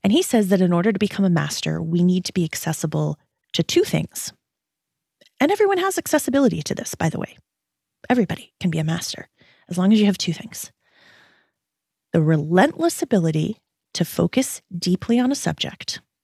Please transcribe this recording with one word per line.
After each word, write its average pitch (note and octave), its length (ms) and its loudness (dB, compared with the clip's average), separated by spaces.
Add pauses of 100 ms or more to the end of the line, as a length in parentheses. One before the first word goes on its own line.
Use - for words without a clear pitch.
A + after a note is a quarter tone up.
And G3 80 4
he E4 100 4
says G#3+ 260 2
that F#3+ 120 4
in F3+ 120 4
order F3 200 2
to F#3+ 60 -2
become G3+ 260 0
a F#3 60 4
master, D#3 500 -2
we E3 220 0
need F3+ 240 2
to - 60 -8
be F3 120 0
accessible D3+ 720 -4 (360)
to F3 80 0
two F4 220 2
things. - 480 -4 (1080)
And D4 100 2
everyone G4+ 280 2
has F#4+ 200 -2
accessibility B3+ 640 0
to - 120 -6
this, - 200 -10
by E3 140 -2
the - 100 -4
way. - 200 -10 (720)
Everybody A3 500 -2
can F3+ 100 0
be D#3+ 80 -2
a D#3 60 -2
master, - 440 -6 (400)
as F3 100 -6
long F#3+ 140 4
as G#3+ 80 6
you G3+ 60 4
have G3 120 2
two - 140 -4
things. - 400 -12 (1400)
The E3 100 4
relentless F3 800 2
ability E3 560 0 (360)
to E3+ 100 0
focus - 580 -2 (140)
deeply F#3 440 0
on C4 100 2
a C#4+ 60 -2
subject. - 640 -8 (240)